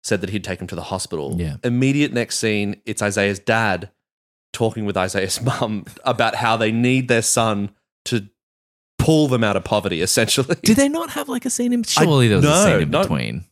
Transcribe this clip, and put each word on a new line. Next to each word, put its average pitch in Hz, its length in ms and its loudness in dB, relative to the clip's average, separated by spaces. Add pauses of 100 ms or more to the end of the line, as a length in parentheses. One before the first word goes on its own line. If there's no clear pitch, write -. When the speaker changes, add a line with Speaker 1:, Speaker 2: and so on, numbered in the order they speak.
Speaker 1:
said 101 160 -2
that 95 100 -6
he'd 101 140 -6
take 92 160 -8
him 92 80 -10
to - 80 -10
the 85 80 -8
hospital. 87 540 -6
Speaker 2:
Yeah. 80 260 -6
Speaker 1:
Immediate 135 480 0
next 117 260 -4
scene, 104 380 -2 (100)
it's 107 160 -6
Isaiah's 101 360 -2
dad 104 520 -2 (640)
talking 110 340 -2
with 98 100 -2
Isaiah's 95 460 -2
<laughs> 120 180 -2
mum 107 240 -4 (200)
about 117 320 0
how 117 200 2
they 110 160 0
need 123 360 0
their 117 140 2
son 104 480 0 (360)
to 104 220 -4 (680)
pull 151 300 4
them 120 160 2
out 101 120 0
of 90 80 -2
poverty, 92 380 -2
essentially. 113 600 0
Speaker 2:
Did 214 140 6
they 277 120 4
not 320 220 -4
have, 285 180 -8
like, 254 160 -6
a 254 60 -4
scene 247 220 -2
in, 240 80 0 (160)
Speaker 1:
I, 156 80 4
Speaker 2:
surely 135 240 4
there 101 100 4
was - 80 6
Speaker 1:
no, 151 60 4
Speaker 2:
a 190 120 6
scene 110 180 4
in 73 80 -2
Speaker 1:
no. 156 120 2
Speaker 2:
between. 64 480 -4